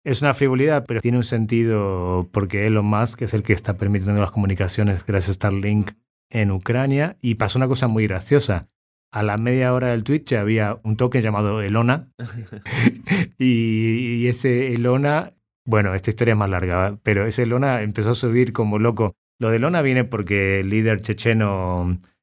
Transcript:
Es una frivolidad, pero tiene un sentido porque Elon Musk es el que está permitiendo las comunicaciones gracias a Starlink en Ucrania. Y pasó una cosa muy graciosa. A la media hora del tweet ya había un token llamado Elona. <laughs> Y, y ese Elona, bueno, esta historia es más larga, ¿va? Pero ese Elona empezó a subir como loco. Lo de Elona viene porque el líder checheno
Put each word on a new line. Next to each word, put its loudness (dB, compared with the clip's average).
Es -2
una 2
frivolidad, 2
pero -4
tiene 2
un 0
sentido 0
porque -2
Elon 2
Musk 0
es -6
el 0
que 2
está -4
permitiendo 0
las 0
comunicaciones 0
gracias 0
a 0
Starlink 0
en 0
Ucrania. -2
Y 0
pasó -2
una 2
cosa 0
muy 2
graciosa. 0
A -4
la 0
media 2
hora 0
del -2
tweet 0
ya 0
había 0
un -2
token 0
llamado 0
Elona. 0
<laughs> -14
Y, 0
y 2
ese 0
Elona, 0
bueno, 2
esta -2
historia 2
es 2
más 0
larga, -2
¿va? -12
Pero 0
ese -2
Elona 0
empezó -2
a 2
subir 0
como 0
loco. 0
Lo 0
de 2
Elona 0
viene 2
porque 0
el -2
líder 2
checheno 0